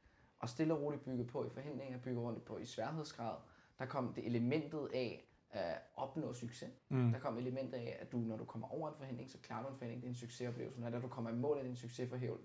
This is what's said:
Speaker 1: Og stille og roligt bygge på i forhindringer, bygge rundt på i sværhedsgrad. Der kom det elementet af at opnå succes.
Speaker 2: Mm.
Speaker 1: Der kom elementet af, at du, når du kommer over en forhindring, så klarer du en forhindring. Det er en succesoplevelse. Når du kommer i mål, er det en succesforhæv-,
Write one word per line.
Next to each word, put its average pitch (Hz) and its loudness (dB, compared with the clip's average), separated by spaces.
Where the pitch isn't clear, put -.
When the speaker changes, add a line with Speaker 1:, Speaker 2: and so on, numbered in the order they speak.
Speaker 1:
Og 123 -2
stille 160 4
og 151 4
roligt 143 0
bygge 127 2
på 123 0
i - -4
forhindringer, 131 -4
bygge 123 0
rundt 117 -2
på 110 -4
i 107 -4
sværhedsgrad. 120 -2
Der 131 0
kom 123 2
det - -4
elementet 139 4
af 117 0
at 87 0
opnå 131 -2
succes. 120 -6
Speaker 2:
Mm. 123 8
Speaker 1:
Der 117 4
kom 123 0
elementet 127 -2
af, 117 -2
at - -8
du, 123 -4
når 113 2
du 110 -6
kommer 113 -6
over 127 -2
en 147 -4
forhindring, 131 -6
så - -14
klarer 113 -4
du 135 -4
en 127 -10
forhindring. 120 -4
Det 123 -8
er - -2
en 123 -2
succesoplevelse. 123 -4
Når 117 0
du 127 -2
kommer 117 -2
i 117 0
mål, 143 4
er 135 0
det 127 -2
en 123 -2
succesforhæv-, 123 -2